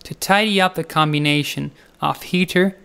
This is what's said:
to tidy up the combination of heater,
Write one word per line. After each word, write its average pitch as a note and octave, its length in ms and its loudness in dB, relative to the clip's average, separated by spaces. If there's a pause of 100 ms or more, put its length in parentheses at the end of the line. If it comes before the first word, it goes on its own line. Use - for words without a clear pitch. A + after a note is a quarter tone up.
to - 100 -14
tidy G3+ 460 2
up F#3 140 2
the D#3+ 100 -6
combination D3 880 0 (280)
of C#3+ 220 -2
heater, F#3 640 0